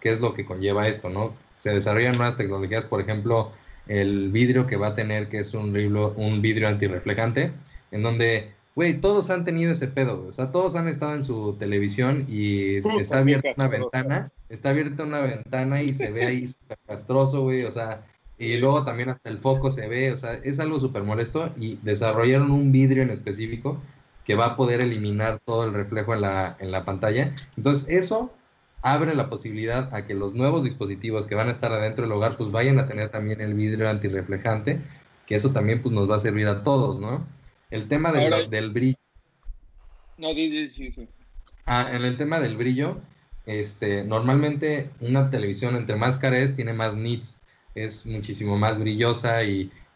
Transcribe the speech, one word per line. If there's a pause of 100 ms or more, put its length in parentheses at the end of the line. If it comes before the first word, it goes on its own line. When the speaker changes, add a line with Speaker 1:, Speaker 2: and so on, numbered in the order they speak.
Speaker 1:
¿qué
es
lo
que
conlleva
esto,
no? (240)
Se
desarrollan
nuevas
tecnologías,
por
ejemplo, (380)
el
vidrio
que
va
a
tener,
que
es
un
riblo-,
un
vidrio
antirreflejante, (380)
en
donde, (240)
güey,
todos
han
tenido
ese
pedo,
güey.
O
sea,
todos
han
estado
en
su
televisión
y
Speaker 2:
Puta,
Speaker 1:
está
abierta
Speaker 2:
qué
Speaker 1:
una
Speaker 2:
castroso.
Speaker 1:
ventana, (200)
está
abierta
una
ventana
y
se
ve
ahí
Speaker 2:
<laughs>
Speaker 1:
súper
castroso,
güey,
o
sea, (340)
y
luego
también
hasta
el
foco
se
ve,
o
sea,
es
algo
súper
molesto
y
desarrollaron
un
vidrio
en
específico (420)
que
va
a
poder
eliminar
todo
el
reflejo
en
la,
en
la
pantalla. (220)
Entonces,
eso (500)
abre
la
posibilidad
a
que
los
nuevos
dispositivos
que
van
a
estar
adentro
del
hogar,
pues,
vayan
a
tener
también
el
vidrio
antirreflejante, (440)
que
eso
también,
pues,
nos
va
a
servir
a
todos,
¿no? (440)
El
tema
de
Speaker 2:
Ahora
Speaker 1:
la,
del
brillo. (1200)
Speaker 2:
No,
di,
di,
sí,
sí. (580)
Speaker 1:
Ah,
en
el
tema
del
brillo, (480)
este,
normalmente (100)
una
televisión
entre
más
cara
es,
tiene
más
nits, (360)
es
muchísimo
más
brillosa
y, (260)